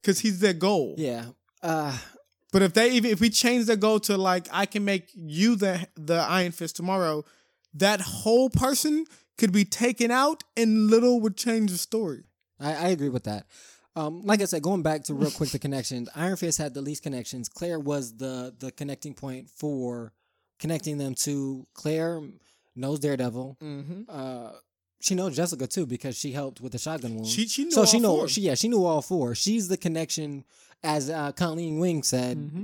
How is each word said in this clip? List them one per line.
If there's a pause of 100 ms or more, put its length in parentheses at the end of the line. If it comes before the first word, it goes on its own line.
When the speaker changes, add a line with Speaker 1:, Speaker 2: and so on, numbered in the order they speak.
Speaker 1:
'Cause
he's
their
goal.
Speaker 2:
Yeah. (380)
Uh, (540)
Speaker 1:
But
if
they
even,
if
we
change
their
goal
to,
like,
"I
can
make
you
the,
the
Iron
Fist
tomorrow," (480)
that
whole
person (320)
could
be
taken
out (140)
and
little
would
change
the
story. (360)
Speaker 2:
I,
I
agree
with
that. (500)
Um,
like
I
said,
going
back
to
real
quick,
the
connections,
Iron
Fist
had
the
least
connections.
Claire
was
the,
the
connecting
point
for (460)
connecting
them
to
Claire (540)
knows
Daredevil.
Speaker 1:
Mm-hmm.
Speaker 2:
Uh, (500)
she
knows
Jessica
too
because
she
helped
with
the
shotgun
wound.
Speaker 1:
She,
she
knew
Speaker 2:
So
Speaker 1:
all
Speaker 2:
she
know,
Speaker 1:
four.
Speaker 2:
she,
yeah,
she
knew
all
four.
She's
the
connection, (400)
as,
uh,
Colleen
Wing
said.
Speaker 1:
Mm-hmm.